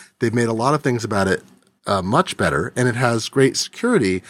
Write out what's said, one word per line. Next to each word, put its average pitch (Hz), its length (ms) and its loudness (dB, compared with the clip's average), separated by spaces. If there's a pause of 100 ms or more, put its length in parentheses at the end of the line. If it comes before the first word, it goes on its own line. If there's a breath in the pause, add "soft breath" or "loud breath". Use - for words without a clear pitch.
(200 loud breath)
They've 117 120 0
made 120 160 0
a 117 40 -2
lot 120 220 0
of 147 100 -4
things 120 180 0
about 101 240 -2
it, 92 160 0 (460)
uh, 101 120 0
much 113 360 0
better, 82 400 -2
and 123 100 2
it 120 80 0
has 117 340 -2
great 135 280 2
security. 98 720 0